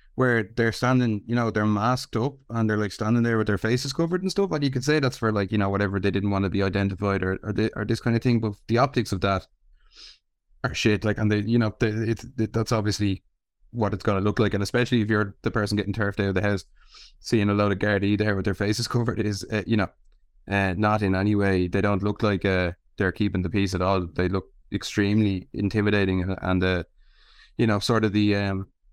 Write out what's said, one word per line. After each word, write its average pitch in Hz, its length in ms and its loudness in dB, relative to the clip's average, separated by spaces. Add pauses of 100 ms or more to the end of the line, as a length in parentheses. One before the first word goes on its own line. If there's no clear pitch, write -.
(160)
where 120 280 2 (120)
they're 117 160 2
standing, 123 540 0
you 117 80 -6
know, 120 160 0
they're 107 160 0
masked 107 500 0
up 135 200 -2 (160)
and 113 180 0
they're, 107 80 0
like, 104 140 -2
standing 117 320 0
there 117 140 0
with 107 100 0
their 101 100 2
faces 127 340 -2
covered 170 300 -2
and 190 100 -2
stuff. 196 200 0
And 147 120 -2
you 139 60 0
could 127 140 -4
say 151 160 2
that's 135 180 0
for, 113 140 0
like, 101 200 0
you 110 60 0
know, 98 120 2
whatever, 98 300 0
they 98 120 0
didn't 98 180 0
want 98 140 0
to 98 60 0
be 98 120 0
identified 98 640 0
or, 95 200 -2
or, 107 80 -6
the, 107 240 0
or - 80 -4
this 113 160 0
kind 117 160 0
of 113 60 2
thing. 120 180 2
But 107 140 -2 (140)
the 113 100 2
optics 127 340 0
of 95 100 -2
that 98 260 0 (1160)
are - 100 -4
shit. 107 300 2
Like, 107 140 0
and 107 140 0
they, 104 80 2
you 110 180 0
know, 110 220 0
they, 113 80 2
it's, 110 380 -2 (120)
it, 110 160 -2
that's 113 180 -2
obviously 104 520 -2 (480)
what 107 220 -2
it's 95 100 -8
gonna 101 180 0
look 101 160 0
like. 104 160 2
And 101 80 -2
especially 120 400 0
if 104 80 -2
you're 107 320 -2
the 113 100 -4
person 104 240 -2
getting 101 180 -2
turfed 101 260 -2
out 101 80 0
of 98 80 -2
the 95 80 0
house, 101 200 -2 (560)
seeing 104 300 2
a 101 60 2
load 104 160 2
of 95 80 -2
Gardaí 101 380 2
there 104 180 0
with 95 100 -4
their 101 80 0
faces 104 340 -2
<laughs> - 0 -
covered 113 320 -2
is, 104 320 -4
uh, 107 140 -2
you 110 120 2
know, 95 100 0 (600)
uh, 98 300 2
not 107 240 2
in 95 140 2
any 101 200 2
way. 98 320 2
They 98 140 0
don't 101 220 0
look 104 200 -2
like, 101 220 0
uh, 92 280 0 (240)
they're 92 140 2
keeping 95 300 -2
the 92 80 -2
peace 98 240 0
at 90 80 -2
all. 92 260 2
They 90 200 -2
look 95 240 -4 (200)
extremely 101 800 0
intimidating, 101 680 0
and, 92 200 -4
and, 92 220 0
uh, 92 200 0 (720)
you 120 100 2
know, 104 120 2
sort 110 240 2
of 104 100 0
the, 104 220 4
um, 98 320 -2 (260)